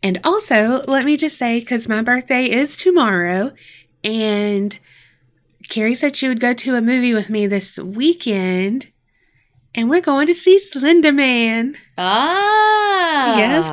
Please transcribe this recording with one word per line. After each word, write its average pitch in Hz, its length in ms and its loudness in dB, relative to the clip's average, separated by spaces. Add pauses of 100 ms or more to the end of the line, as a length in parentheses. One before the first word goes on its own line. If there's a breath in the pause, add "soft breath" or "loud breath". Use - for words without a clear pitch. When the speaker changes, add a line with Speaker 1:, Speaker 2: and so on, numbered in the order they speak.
Speaker 1:
And 185 200 -2
also, 262 640 0
let 269 200 0
me 294 100 2
just 302 220 -4
say, 233 240 -2
'cause 233 260 -4
my 220 140 -2
birthday 247 420 0
is 262 320 0
tomorrow, 202 760 0 (520 loud breath)
and 208 760 -2 (920 soft breath)
Carrie 220 240 -2
said 285 200 -2
she 262 140 -4
would 240 120 -2
go 247 120 0
to 247 220 -4
a 240 80 0
movie 247 320 2
with 208 160 -2
me 208 160 0
this 196 320 -4
weekend, 202 1120 -2 (840)
and 233 140 -2
we're 339 140 2
going 294 240 0
to 339 80 2
see 370 240 4
Slender 311 540 4
Man. 247 680 0 (180)
Speaker 2:
Ah. 349 1400 0
Speaker 1:
Yes, 277 340 2